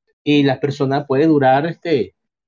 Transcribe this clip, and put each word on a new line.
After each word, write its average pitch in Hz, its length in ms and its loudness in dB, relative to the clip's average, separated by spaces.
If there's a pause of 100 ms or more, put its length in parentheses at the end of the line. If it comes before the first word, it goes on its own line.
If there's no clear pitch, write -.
(260)
y 147 180 2
la 135 160 0
persona 139 480 -4
puede 139 180 0
durar, 143 400 2
este, 220 500 -4 (320)